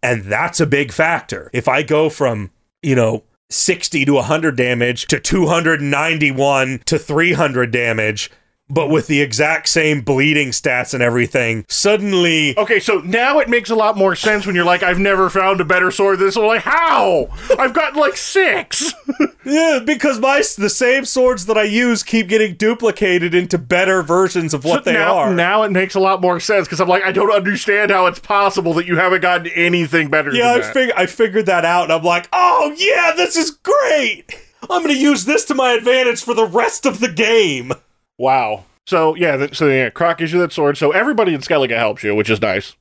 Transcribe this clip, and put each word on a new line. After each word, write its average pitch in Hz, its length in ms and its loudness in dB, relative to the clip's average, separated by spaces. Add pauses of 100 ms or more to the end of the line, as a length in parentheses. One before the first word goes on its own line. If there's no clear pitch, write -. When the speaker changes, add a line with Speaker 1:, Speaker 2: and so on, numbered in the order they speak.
Speaker 1:
and 120 240 -2
that's 113 360 -2
a 151 60 0
big 139 260 -2
factor. 160 600 -4
If 127 140 -2
I 135 160 2
go 156 260 0
from, 113 420 -4 (320)
you 139 120 2
know, 113 280 0 (260)
sixty 170 560 -2
to 143 140 4
a 120 40 -2
hundred 156 320 -2
damage 123 520 -2
to 143 120 0
two 180 280 0
hundred 165 340 -2
ninety-one 139 1040 0
to 156 140 0
three 165 340 0
hundred 127 380 0
damage, 110 600 -2 (400)
but 143 180 0
with 156 180 0
the 147 120 0
exact 147 480 -2
same 156 340 2
bleeding 143 480 0
stats 123 440 -4
and 123 80 -2
everything, 120 680 0
suddenly 180 880 0
Speaker 2:
Okay, 214 240 0
so 196 200 -2
now 240 400 0
it 254 100 -2
makes 226 220 -2
a 226 40 0
lot 214 220 0
more 190 180 2
sense 208 300 -2
when 190 100 -4
you're 175 100 2
like, 175 180 2
"I've 180 160 0
never 190 300 2
found 190 300 0
a 180 60 0
better 180 240 2
sword 190 300 0
than 196 80 2
this." 190 100 -2
I'm 220 80 2
like, 220 160 2
"How? 226 680 2 (280)
I've 262 160 0
gotten, 294 260 -2
like, 302 180 2
six." - 840 0
<laughs> 587 40 -20 (420)
Speaker 1:
Yeah, 302 380 2
because 269 360 0
my 269 200 2
s-, - 160 -2
the 196 140 -2
same 262 360 0
swords 254 420 0
that 220 100 0
I 214 60 2
use 226 400 0
keep 226 240 -2
getting 214 280 0
duplicated 208 800 0
into 180 240 0
better 180 460 0
versions 170 500 0
of 135 100 -4
what 175 200 0
Speaker 2:
So 180 80 0
Speaker 1:
they 165 60 2
Speaker 2:
now, 196 200 2
Speaker 1:
are. 190 160 0
Speaker 2:
now 180 300 2
it 208 80 -2
makes 185 240 -2
a 196 40 0
lot 190 220 2
more 180 180 0
sense, 190 280 0
'cause 160 120 -8
I'm 180 100 0
like, 190 140 2
"I 190 80 -2
don't 196 220 0
understand 202 560 0
how 190 160 4
it's 175 140 0
possible 196 560 0
that 170 100 0
you 175 120 0
haven't 185 240 2
gotten 175 260 0
anything 170 600 0
better 147 220 0
Speaker 1:
Yeah, 240 220 2
Speaker 2:
than 247 80 2
Speaker 1:
I - 40 -4
Speaker 2:
that." - 80 -8
Speaker 1:
fig-, 262 220 2
I 208 120 2
figured 208 400 0
that 175 180 2
out, 175 200 2
and 156 80 0
I'm 165 100 0
like, 175 280 0
"Oh, 330 460 2
yeah, 349 380 2
this 349 220 -2
is 330 120 -2
great! 311 760 0 (440)
I'm 359 140 0
gonna 302 100 0
use 262 320 2
this 285 200 0
to 294 100 -2
my 254 160 2
advantage 240 500 0
for 240 140 -4
the 220 100 2
rest 208 400 -2
of 254 140 -2
the 240 100 -2
game." 165 640 0 (480)
Speaker 2:
Wow. 117 460 0 (200)
So, 160 300 0
yeah, 160 220 0
th-, 139 200 -4
so, 160 100 2
yeah, 131 220 2
Croc 170 300 -2
gives 165 120 -4
you 175 80 2
that 170 120 0
sword. 143 260 0
So 147 140 2
everybody 214 420 0
in 139 80 -4
Skellige 135 340 0
helps 113 280 -2
you, 104 100 0
which 107 160 0
is 107 120 2
nice. 101 400 -4